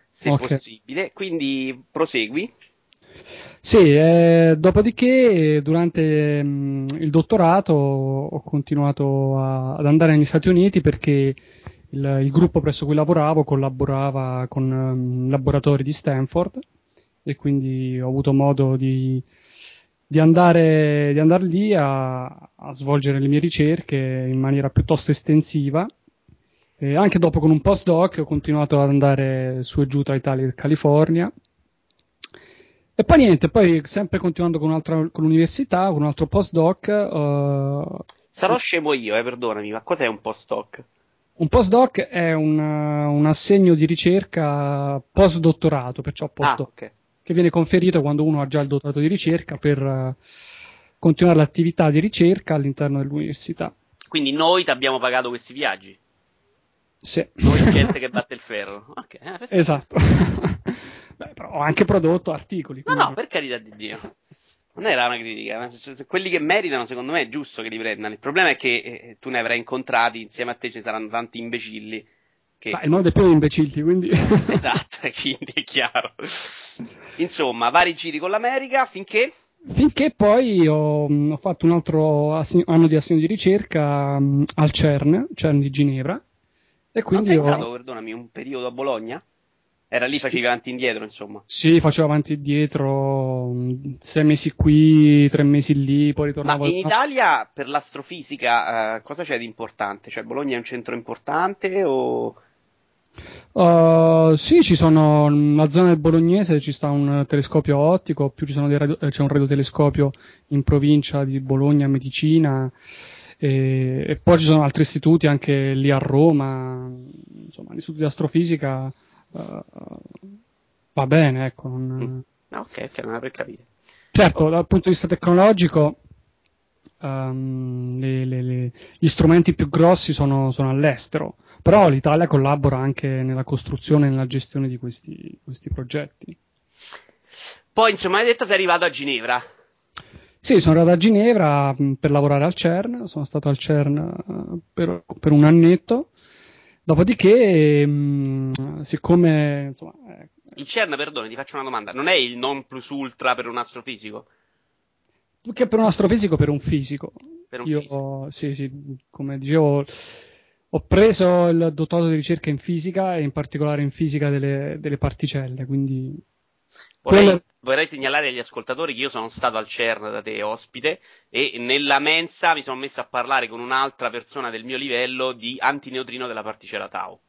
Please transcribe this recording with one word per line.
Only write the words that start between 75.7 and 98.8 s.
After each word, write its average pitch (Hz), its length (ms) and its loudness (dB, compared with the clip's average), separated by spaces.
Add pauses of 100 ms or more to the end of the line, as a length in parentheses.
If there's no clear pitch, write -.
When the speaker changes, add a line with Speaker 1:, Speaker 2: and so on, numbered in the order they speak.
Speaker 1:
Insomma, 127 520 -2
vari 170 240 2
giri 156 240 -10
con 170 140 -6
l'America, 254 540 -2
finché? 214 460 -4 (400)
Speaker 2:
Finché 269 440 0
poi 214 520 4
ho, 151 380 0 (260)
ho 147 60 -6
fatto - 280 -4
un 165 80 6
altro 156 640 0
assi-, 160 300 0
anno 165 220 6
di 156 80 4
assegno 156 240 2
di 156 80 0
ricerca, 147 920 0
mm, 139 240 2 (120)
al 151 160 2
cern, 151 640 2
cern 151 240 0
di 139 100 0
Ginevra. 139 500 -2 (760)
E 226 80 -2
quindi 202 240 0
Speaker 1:
Non 180 80 6
sei 151 80 4
Speaker 2:
ho 147 120 2
Speaker 1:
stato, 117 160 -6
perdonami, 123 420 -12
un 117 180 -14
periodo 127 360 -10
a 120 40 -6
Bologna? 123 520 -6 (640)
Era 123 180 -2
lì, 135 80 -4
Speaker 2:
Sì. 143 80 -4
Speaker 1:
facevi 123 240 -4
avanti 120 240 -2
e - 20 -8
indietro, 123 320 -4
insomma? 104 420 -16
Speaker 2:
Sì, 165 340 2
facevo 156 280 2
avanti 147 260 -2
e - 20 -2
indietro, 135 1200 -4
mm, 127 460 -6
sei - 240 -2
mesi 151 300 2
qui, 151 760 6
tre 147 140 2
mesi 143 400 2
lì, 143 300 2
poi 147 140 -4
ritornavo 143 360 -2
Speaker 1:
Ma 143 60 2
in 175 60 0
Speaker 2:
al 185 100 -4
Speaker 1:
Italia, 214 680 2
per 135 180 -10
l'astrofisica, 120 1300 -4